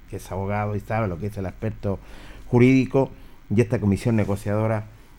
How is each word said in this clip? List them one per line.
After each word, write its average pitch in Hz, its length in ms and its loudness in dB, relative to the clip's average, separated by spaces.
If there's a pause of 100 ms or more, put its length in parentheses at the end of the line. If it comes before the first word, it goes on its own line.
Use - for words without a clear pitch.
que - 60 -12
es - 160 -12
abogado 101 440 -4
y 101 40 -4
sabe 110 300 -4
lo 85 100 -6
que 104 80 -6
es 104 100 -10
el 98 80 -4
aspecto 101 540 -6 (500)
jurídico, 127 600 6 (420)
y 101 60 4
esta 117 180 2
comisión 101 380 2
negociadora, 104 680 0 (340)